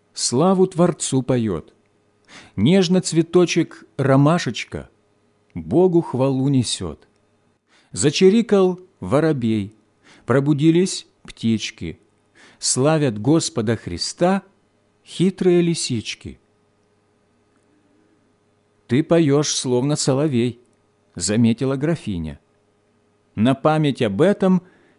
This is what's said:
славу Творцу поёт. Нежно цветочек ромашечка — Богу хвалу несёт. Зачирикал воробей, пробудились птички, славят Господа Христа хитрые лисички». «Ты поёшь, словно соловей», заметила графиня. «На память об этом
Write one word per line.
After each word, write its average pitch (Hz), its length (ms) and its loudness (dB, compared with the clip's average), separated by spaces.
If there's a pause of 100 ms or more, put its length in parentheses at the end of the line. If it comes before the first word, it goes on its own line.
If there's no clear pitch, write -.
(140)
славу 185 540 0
Творцу 156 560 -2
поёт. 110 500 -4 (840)
Нежно 175 460 2
цветочек 165 840 0 (120)
ромашечка — 135 920 0 (640)
Богу 165 480 0
хвалу 131 480 -2
несёт. 107 580 -2 (840)
Зачирикал 190 880 2 (200)
воробей, 117 760 -2 (500)
пробудились 151 840 0 (160)
птички, - 760 -6 (600)
славят 143 600 0
Господа 120 560 0
Христа 175 680 -4 (640)
хитрые 180 560 0
лисички». 123 800 -6 (2500)
«Ты 135 160 2
поёшь, 151 500 2
словно 131 420 -2
соловей», 131 640 -2 (560)
заметила 113 600 0
графиня. 101 640 -6 (960)
«На 117 200 2
память 151 460 0
об 101 200 -2
этом 185 420 2 (360)